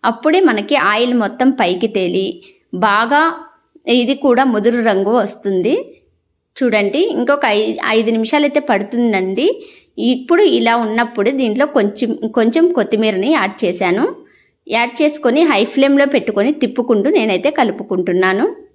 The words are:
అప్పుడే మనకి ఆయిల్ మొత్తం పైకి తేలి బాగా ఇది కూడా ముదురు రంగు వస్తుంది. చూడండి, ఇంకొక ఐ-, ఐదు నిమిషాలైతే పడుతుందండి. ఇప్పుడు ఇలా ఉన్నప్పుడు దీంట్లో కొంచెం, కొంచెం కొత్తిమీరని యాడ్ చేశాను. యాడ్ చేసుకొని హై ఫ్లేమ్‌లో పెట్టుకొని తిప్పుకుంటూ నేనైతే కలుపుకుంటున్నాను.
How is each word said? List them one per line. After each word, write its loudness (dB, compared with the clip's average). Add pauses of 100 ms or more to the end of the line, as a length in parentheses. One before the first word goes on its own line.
అప్పుడే 0
మనకి 0
ఆయిల్ 0
మొత్తం 0
పైకి 0
తేలి -2 (520)
బాగా 2 (720)
ఇది 2
కూడా 2
ముదురు 0
రంగు 0
వస్తుంది. -2 (840)
చూడండి, 0
ఇంకొక 0
ఐ-, 0 (140)
ఐదు 2
నిమిషాలైతే 0
పడుతుందండి. 0 (580)
ఇప్పుడు 2
ఇలా 2
ఉన్నప్పుడు -2
దీంట్లో 0
కొంచెం, 0 (180)
కొంచెం 2
కొత్తిమీరని 0
యాడ్ 0
చేశాను. 0 (640)
యాడ్ -2
చేసుకొని 0
హై 2
ఫ్లేమ్‌లో 2
పెట్టుకొని 0
తిప్పుకుంటూ 0
నేనైతే 0
కలుపుకుంటున్నాను. -2 (280)